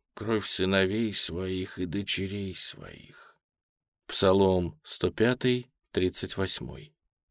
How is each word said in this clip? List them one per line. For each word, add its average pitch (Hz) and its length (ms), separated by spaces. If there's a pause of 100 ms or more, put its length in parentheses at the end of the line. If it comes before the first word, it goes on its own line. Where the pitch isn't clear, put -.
(140)
кровь 107 340
сыновей 98 640
своих 92 640
и 90 60
дочерей 98 720
своих». - 800 (720)
Псалом 95 760
сто - 280
пятый, 123 600 (200)
тридцать 92 480
восьмой. - 560 (360)